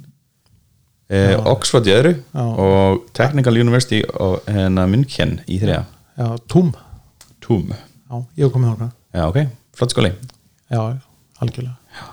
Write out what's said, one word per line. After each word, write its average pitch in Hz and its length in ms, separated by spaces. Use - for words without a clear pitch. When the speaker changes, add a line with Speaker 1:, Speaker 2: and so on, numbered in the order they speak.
Speaker 1:
Eh, 98 220
Speaker 2:
Já. 92 80
Speaker 1:
Oxford 117 460
í 95 80
öðru 143 180
Speaker 2:
Já. - 200
Speaker 1:
og 98 580
Technical 127 420
University 120 480
og, - 420
hérna, 95 440
München 127 540
í 92 180
þriðja. 90 240
Speaker 2:
Já, 120 160
tum. 170 240
Speaker 1:
tum. 95 300
Speaker 2:
Já, - 460
ég 147 100
hef 120 60
komið 120 200
þangað. 113 180
Speaker 1:
Já, 85 140
ok. 90 100
Flott - 220
skóli. 117 160
Speaker 2:
Já, 120 100
já, 117 180
algjörlega. 123 400